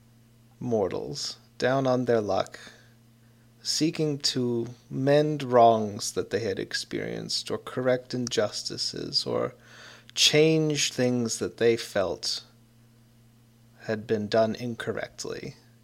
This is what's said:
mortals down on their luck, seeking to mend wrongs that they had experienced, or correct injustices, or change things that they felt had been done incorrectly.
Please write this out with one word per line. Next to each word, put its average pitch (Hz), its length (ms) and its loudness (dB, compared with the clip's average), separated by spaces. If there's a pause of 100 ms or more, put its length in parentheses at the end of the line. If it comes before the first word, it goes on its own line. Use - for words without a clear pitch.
(580)
mortals 107 760 -4 (220)
down 135 280 0
on 127 200 2
their 117 140 4
luck, 98 380 -2 (1040)
seeking 156 560 -2
to 120 480 -2 (240)
mend 143 520 2
wrongs 113 680 4
that - 180 -4
they 98 100 0
had 104 180 -4
experienced, - 920 -6
or 107 80 -4
correct 127 560 -2
injustices, - 1120 -4
or 60 280 -2 (600)
change 156 760 4
things 123 460 0
that 95 200 -4
they 117 180 6
felt - 640 -4 (1400)
had 110 220 -4
been 107 220 0
done 110 280 2
incorrectly. - 1000 -8 (300)